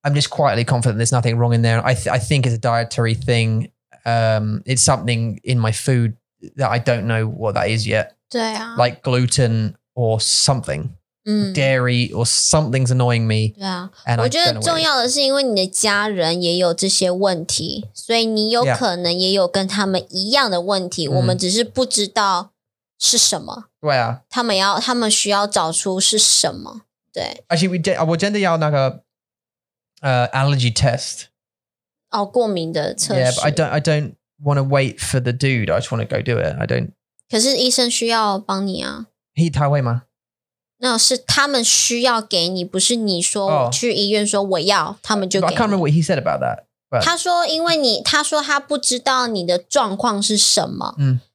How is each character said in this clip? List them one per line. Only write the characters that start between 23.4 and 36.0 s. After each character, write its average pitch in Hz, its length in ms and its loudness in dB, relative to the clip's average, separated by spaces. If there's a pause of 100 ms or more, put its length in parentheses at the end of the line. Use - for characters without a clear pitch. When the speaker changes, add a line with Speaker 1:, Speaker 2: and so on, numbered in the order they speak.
Speaker 2:
么。 - 140 -14
Speaker 1:
嗯。 226 140 -18 (100)
对 147 180 0
啊。 117 320 -2
Speaker 2:
他 247 140 -2
们 214 140 0
要， 196 240 2
他 254 120 -2
们 226 160 0
需 202 200 0
要 202 180 0
找 170 240 0
出 185 300 -2
是 214 180 2
什 - 340 2
么。 - 280 -14 (320)
对。 - 340 -10
Speaker 1:
Actually, 170 220 2
we 180 80 -2
did， 165 320 0
我 170 80 0
真 202 160 -2
的 208 60 -2
要 175 180 2
那 151 120 0
个， 135 340 0 (1000)
呃， 123 300 2
allergy 131 420 2
test。 - 540 -2 (840)
Speaker 2:
哦， 208 160 -2
过 226 220 0
敏 165 240 -2
的 151 220 -2
测 - 220 -2
试。 131 60 2
Speaker 1:
Yeah, 127 120 2
but - 80 -4
I 147 100 2
don't, 151 180 0
I 147 120 0
don't 151 320 0 (260)
wanna 143 240 0
wait 135 360 2
for - 200 0
the 123 120 0
dude. 120 420 0
I 101 60 2
just 120 100 -6
wanna 113 160 -2